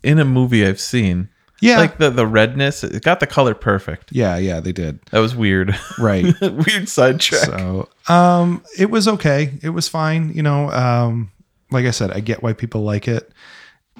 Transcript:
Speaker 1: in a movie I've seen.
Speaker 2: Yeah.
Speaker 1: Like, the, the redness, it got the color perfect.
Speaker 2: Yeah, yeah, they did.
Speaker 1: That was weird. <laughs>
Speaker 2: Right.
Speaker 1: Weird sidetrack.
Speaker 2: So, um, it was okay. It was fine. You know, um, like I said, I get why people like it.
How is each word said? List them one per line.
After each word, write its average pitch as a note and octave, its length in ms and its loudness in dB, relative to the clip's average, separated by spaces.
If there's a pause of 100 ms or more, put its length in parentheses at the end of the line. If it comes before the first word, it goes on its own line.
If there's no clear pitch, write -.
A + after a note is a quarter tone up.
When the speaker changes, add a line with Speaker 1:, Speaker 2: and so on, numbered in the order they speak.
Speaker 1:
in D3+ 160 4
a C#3+ 60 4
movie B2 400 2
I've F#2+ 160 0
seen. F#2+ 480 -2 (320)
Speaker 2:
Yeah. A#3 160 6
Speaker 1:
Like, D#3+ 200 2
the, D3+ 120 4
the A#2 160 2
redness, A#2+ 600 0
it - 180 -8
got E3+ 160 2
the C#3 80 0
color B2+ 260 0
perfect. - 600 -4
Speaker 2:
Yeah, G2+ 240 0
yeah, F2+ 240 -2
they F#2 100 -6
did. E2 280 -6 (120)
Speaker 1:
That - 80 2
was A#2 160 0
weird. G2 380 2 (140)
<laughs> - 120 -14
Speaker 2:
Right. G2+ 260 2 (160)
Speaker 1:
Weird F#3+ 480 -2
sidetrack. C3 560 2
Speaker 2:
So, F#2 440 -6 (180)
um, F3 560 2 (140)
it G3 120 2
was A3 200 2
okay. D3 520 0
It D#3+ 80 -6
was E3+ 200 -4
fine. D#3+ 440 -2
You D#3+ 100 -4
know, C#3+ 280 0
um, A#2+ 600 0 (400)
like B2+ 140 0
I A#2+ 60 2
said, G2 200 -4
I G2 100 -6
get A2 200 -6
why A2+ 120 -2
people A2+ 300 -6
like G#2 260 -4
it. A2+ 220 -4 (680)